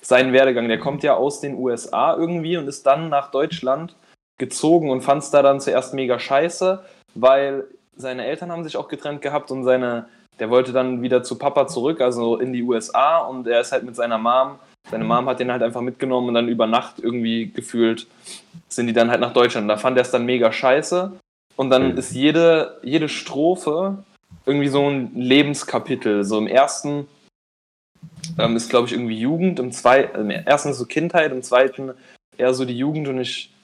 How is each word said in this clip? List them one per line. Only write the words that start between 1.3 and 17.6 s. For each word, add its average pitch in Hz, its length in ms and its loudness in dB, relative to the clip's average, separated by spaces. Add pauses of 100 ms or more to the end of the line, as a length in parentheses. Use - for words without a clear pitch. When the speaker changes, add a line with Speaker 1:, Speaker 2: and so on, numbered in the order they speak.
Speaker 1:
den 143 140 -8
U 123 140 -4
S 117 240 -6
A 160 240 2
irgendwie 165 400 -4
und 143 120 -6
ist - 180 -6
dann 156 240 2
nach 143 200 -2
Deutschland 147 640 -4 (440)
gezogen 156 520 2
und 131 120 -2
fand's 147 280 0
da 143 120 6
dann 139 180 4
zuerst 127 340 -2
mega 127 240 -2
scheiße, 170 640 0 (320)
weil 135 500 2 (320)
seine 127 280 -10
Eltern 165 260 -8
haben 170 140 -8
sich 156 120 -10
auch 151 120 -8
getrennt 147 320 -10
gehabt 143 300 -6
und 131 140 -6
seine, 123 420 0 (320)
der 110 120 -4
wollte 127 220 4
dann 127 300 0
wieder 127 200 2
zu 127 160 -8
Papa 139 280 2
zurück, 151 340 -2
also 117 380 2
in 127 140 -4
die 123 100 -4
U 123 120 -2
S 113 200 -4
A, 151 240 4
und 127 280 -6
er 117 140 2
ist - 120 -4
halt 127 100 -2
mit 120 140 -14
seiner 117 220 -2
Mom, 131 400 2 (300)
seine 113 160 -4
Mom 120 240 0
hat 131 120 -4
den 127 100 -2
halt 123 120 -2
einfach 117 200 -2
mitgenommen 127 460 -2
und 117 60 -2
dann 120 140 2
über 117 200 0
Nacht 117 320 -2
irgendwie 117 500 -4
gefühlt 117 560 -2 (640)